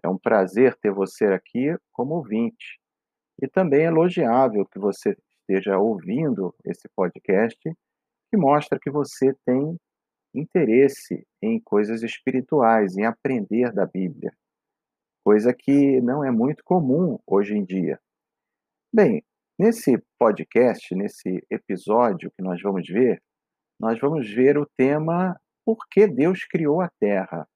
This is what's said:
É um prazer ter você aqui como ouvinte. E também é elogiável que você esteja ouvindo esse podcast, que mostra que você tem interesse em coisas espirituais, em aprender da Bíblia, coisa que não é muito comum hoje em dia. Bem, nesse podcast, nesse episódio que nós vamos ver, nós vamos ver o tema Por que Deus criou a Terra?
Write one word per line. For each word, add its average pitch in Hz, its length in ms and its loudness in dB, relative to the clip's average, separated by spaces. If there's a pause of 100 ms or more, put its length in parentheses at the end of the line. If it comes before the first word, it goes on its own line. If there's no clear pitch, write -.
É 85 60 -4
um 95 80 -4
prazer 110 600 2
ter 104 140 -2
você 98 340 -4
aqui 120 520 -2 (160)
como 139 220 -6
ouvinte. 117 640 -6 (600)
E 135 80 -4
também 156 340 2
é 165 80 2
elogiável 135 760 2
que - 140 -16
você 98 360 -2 (260)
esteja 95 360 0
ouvindo 101 720 -2 (140)
esse - 300 -12
podcast, 98 680 -2
que - 760 -8
mostra 143 440 2
que - 80 -6
você 135 460 -2 (100)
tem 147 320 -2 (560)
interesse 135 920 0 (160)
em 113 160 -2
coisas 107 420 -2
espirituais, 117 960 0
em 104 80 0
aprender 117 680 -2
da 95 140 0
Bíblia, 90 480 -8 (880)
coisa 107 300 4
que 139 480 2
não 135 220 -2
é 135 80 -2
muito 120 320 -2
comum 160 640 0
hoje 101 280 0
em 104 80 -2
dia. 90 360 -4 (920)
Bem, 180 320 2 (340)
nesse 202 400 2 (220)
podcast, 113 720 0
nesse 92 560 -6
episódio 101 840 -2
que - 120 -14
nós 90 180 -6
vamos 98 260 -4
ver, 107 340 0 (580)
nós 113 200 -4
vamos 139 300 -4
ver 127 280 2
o 147 80 -2 (120)
tema 156 640 -2 (260)
Por 226 120 0 (120)
que 208 180 4
Deus 165 380 0
criou 160 360 -2
a 175 80 -4 (100)
Terra? 95 560 -4